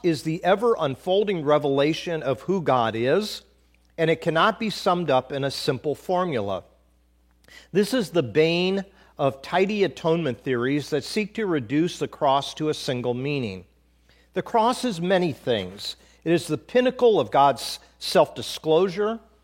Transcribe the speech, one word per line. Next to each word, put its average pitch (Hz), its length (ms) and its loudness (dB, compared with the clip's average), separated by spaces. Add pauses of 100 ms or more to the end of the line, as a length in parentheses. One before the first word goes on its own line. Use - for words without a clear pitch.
is 160 220 0
the 160 180 -4
ever-unfolding 190 1000 0
revelation 147 760 2
of 131 220 -2
who 185 200 -2
God 120 340 2
is, 151 460 -2 (540)
and 160 140 2
it 160 100 0
cannot 175 380 2
be 220 120 -4
summed 175 380 0
up 127 220 2
in 139 140 -4
a 135 80 -2
simple 139 420 -4
formula. 120 680 -2 (1080)
This 202 240 2
is 220 160 -2
the 170 140 2
bane 170 600 2 (340)
of 135 240 0
tidy 190 420 0
atonement 160 560 -2
theories 131 500 -2
that 143 140 -2
seek - 300 -4
to 220 120 -4
reduce 156 520 -2
the 139 100 -4
cross 139 460 0
to 156 160 -4
a 147 40 -2
single 123 400 -4
meaning. 123 520 -6 (640)
The 180 100 -4
cross 240 420 0
is 196 160 -4
many 180 320 2
things. 104 640 -4 (300)
It 165 80 0
is 170 140 0
the 151 120 -2
pinnacle 247 600 2
of 113 100 -2
God's 139 480 2 (200)
self-disclosure. 185 1200 0 (220)